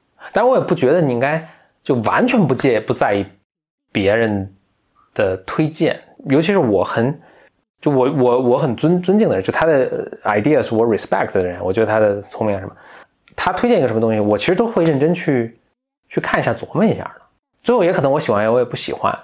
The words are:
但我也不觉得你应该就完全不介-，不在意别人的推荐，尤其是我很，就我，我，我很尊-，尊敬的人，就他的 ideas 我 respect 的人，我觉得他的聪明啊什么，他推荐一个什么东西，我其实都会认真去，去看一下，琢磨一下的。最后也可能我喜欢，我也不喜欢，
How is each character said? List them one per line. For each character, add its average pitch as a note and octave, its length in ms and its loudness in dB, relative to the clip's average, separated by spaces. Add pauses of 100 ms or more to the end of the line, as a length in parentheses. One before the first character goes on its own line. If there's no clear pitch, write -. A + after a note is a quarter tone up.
(320)
但 G#3+ 140 2
我 B3+ 120 4
也 E3 40 0
不 - 120 0
觉 B2+ 180 2
得 F3+ 80 2
你 C#3 120 0
应 A#2+ 60 -2
该 D3+ 260 -2 (380)
就 C#3 140 0
完 A2 300 0
全 B3 200 2
不 B2+ 80 0
介-， F#3 320 2
不 B2 80 0
在 A#2 180 0
意 G2 140 0 (640)
别 G2+ 240 2
人 G#2 340 -2 (680)
的 F#2+ 240 0
推 - 300 -2
荐， D#3 300 -2 (280)
尤 C#3 140 2
其 E3 120 0
是 G3 60 2
我 G#2 260 2
很， C3 340 -2 (600)
就 D3+ 100 -2
我， C3 220 2
我， B2+ 280 2
我 B2+ 180 2
很 C#3 180 -2
尊-， F3+ 260 0
尊 G3 160 2
敬 G#3+ 100 2
的 A#2 60 0
人， F#2+ 80 -2
就 - 100 -4
他 - 140 0
的 - 580 -2
ideas A2 500 0
我 A2+ 120 2
respect A2 460 -2
的 F#2+ 100 0
人， F2+ 180 -4
我 F#2 120 -4
觉 A2 80 0
得 A2 60 2
他 G#2+ 120 0
的 G#2 220 2
聪 - 260 -6
明 G2+ 80 -2
啊 F#2+ 60 -6
什 F#2+ 60 -12
么， - 60 -14 (640)
他 - 180 -2
推 F3+ 160 -2
荐 A3+ 120 4
一 - 20 2
个 B2+ 60 2
什 G#2+ 60 -2
么 A2+ 60 0
东 A2+ 120 2
西， G#2+ 80 0
我 G#2 180 2
其 - 80 -4
实 F3+ 80 2
都 A#3 120 0
会 G3+ 180 0
认 D3+ 160 2
真 D#3 120 2
去， C3 460 -2 (500)
去 - 120 -4
看 - 180 -2
一 D3 40 -2
下， A#2 120 -2
琢 - 180 -12
磨 F3 120 0
一 F#3 120 0
下 - 60 -10
的。 - 200 -14 (400)
最 A#3 120 0
后 A3+ 80 2
也 F3 100 2
可 E3+ 80 0
能 C3+ 100 2
我 D3 100 0
喜 - 100 -4
欢， A2 220 0
我 B2 60 2
也 B2 60 2
不 A#2+ 120 -8
喜 - 160 -8
欢， - 320 -4